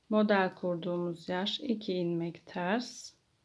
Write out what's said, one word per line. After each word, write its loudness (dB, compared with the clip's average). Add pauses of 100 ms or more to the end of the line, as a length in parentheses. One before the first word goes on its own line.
Model 4
kurduğumuz -2
yer, -2
iki -2
ilmek -2
ters. -4 (320)